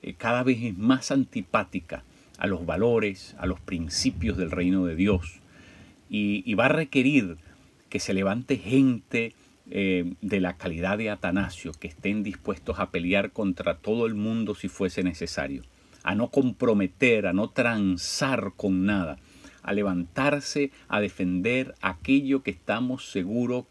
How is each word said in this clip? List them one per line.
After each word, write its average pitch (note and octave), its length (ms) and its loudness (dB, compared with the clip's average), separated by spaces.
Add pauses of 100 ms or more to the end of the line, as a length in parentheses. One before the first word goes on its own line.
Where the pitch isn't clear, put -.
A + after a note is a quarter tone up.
eh, - 100 -10
cada A#2+ 300 0
vez B2 180 2
es G#2+ 160 -4
más B2+ 320 2
antipática A2 920 -2 (340)
a - 80 -2
los F2 220 -2
valores, G#2 720 0
a - 80 -4
los E2+ 120 -4
principios E2+ 760 -2
del F2 140 -2
reino F2+ 340 2
de E2 100 -2
Dios, F#2 440 2 (680)
y, G#2 380 -2
y A2 80 0
va A#2+ 120 4
a E3 40 6
requerir C3+ 680 2 (520)
que G2+ 100 -4
se - 140 -2
levante G#2 440 0
gente, A#2 760 2 (380)
eh, F#2 500 0
de G2 180 0
la F2+ 180 -2
calidad F2+ 420 -2
de A2 100 -4
Atanasio, F#2 600 -4
que - 160 -14
estén G2+ 340 -4
dispuestos F#2+ 560 -6
a G2+ 140 -4
pelear F#2+ 400 0
contra G2 480 -2
todo A2+ 260 0
el A2+ 80 -2
mundo G#2+ 400 -2
si G2+ 140 -8
fuese F#2+ 340 -4
necesario, D2 600 -4 (400)
a F#2 120 -2
no A#2 140 0
comprometer, A2+ 960 2
a F2 60 0
no G#2 160 0
transar A2 1040 0
con F#2+ 300 2
nada, F#2 320 0 (460)
a G2+ 100 -4
levantarse, C3+ 1000 0 (160)
a G#2+ 120 0
defender G2+ 840 0
aquello C3+ 600 2
que G2+ 80 -4
estamos B2 600 -4
seguros A#2+ 600 -2